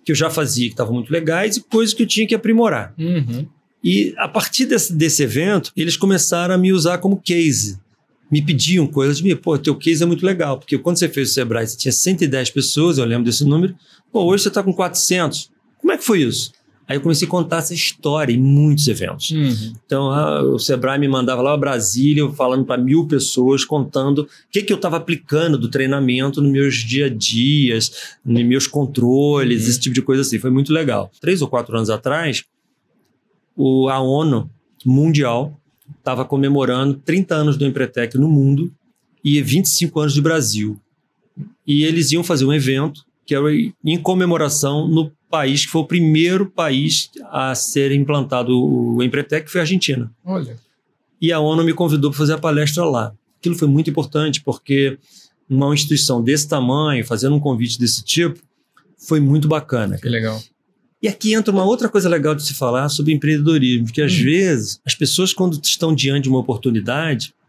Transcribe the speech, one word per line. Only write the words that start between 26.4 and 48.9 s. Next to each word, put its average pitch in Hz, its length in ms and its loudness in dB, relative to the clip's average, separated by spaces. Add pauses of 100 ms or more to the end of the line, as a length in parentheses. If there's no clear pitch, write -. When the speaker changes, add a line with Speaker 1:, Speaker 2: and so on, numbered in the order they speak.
Speaker 1:
nos 143 80 4
meus 139 280 2
dia 127 280 -2
a - 20 2
dias, 117 1160 0
nos 120 200 2
meus 127 220 2
controles, 131 960 2
Speaker 2:
Uhum. 117 80 0
Speaker 1:
esse 123 80 0
tipo 127 160 -2
de 131 80 0
coisa 135 200 2
assim. 135 180 -2
Foi 127 100 -2
muito 139 220 2
legal. 120 480 -2
Três 180 200 0
ou 143 60 -2
quatro 117 300 -4
anos 110 140 -2
atrás, 139 540 -2 (1120)
o, 131 320 2
a 135 120 -2
onu 131 500 0 (340)
Mundial 139 720 2 (460)
tava 127 220 -4
comemorando 139 680 0
trinta 170 400 -2
anos 151 220 2
do 143 100 0
Empretec 123 500 -4
no 147 120 2
mundo 143 440 2 (500)
e 143 200 2
vinte 147 240 0
e - 20 -2
cinco 160 320 -2
anos 147 140 0
do 147 80 2
Brasil. 107 580 -2 (840)
E 147 180 2
eles 160 280 0
iam 170 120 0
fazer 156 220 0
um 139 60 2
evento 143 520 -2 (220)
que 147 80 -2
era 139 100 0 (400)
em 160 140 0
comemoração 156 920 0
no 160 240 0 (180)
país 143 340 0
que - 60 -14
foi 160 120 0
o 143 40 -4
primeiro 170 600 2
país 156 640 -2 (200)
a 131 240 -4
ser 139 380 0
implantado 135 680 0
o 123 420 0